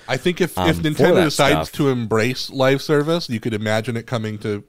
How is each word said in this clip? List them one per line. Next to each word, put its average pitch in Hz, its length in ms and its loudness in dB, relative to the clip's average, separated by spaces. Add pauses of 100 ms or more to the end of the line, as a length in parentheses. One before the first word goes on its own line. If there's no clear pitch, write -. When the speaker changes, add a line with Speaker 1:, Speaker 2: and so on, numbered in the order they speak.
Speaker 1:
I 131 80 -2
think 180 240 -2
if, 170 180 -2
Speaker 2:
um, 185 100 2
Speaker 1:
if 170 80 2
Speaker 2:
for 170 60 -6
Speaker 1:
Nintendo 156 320 2
Speaker 2:
that - 100 4
Speaker 1:
decides 147 440 2
Speaker 2:
stuff. - 40 -16
Speaker 1:
to 143 160 0
embrace 117 600 0
live 135 320 2
service, 160 480 0
you 113 100 -2
could 117 140 -4
imagine 110 420 -2
it 113 100 -8
coming 110 320 -6
to 104 300 -4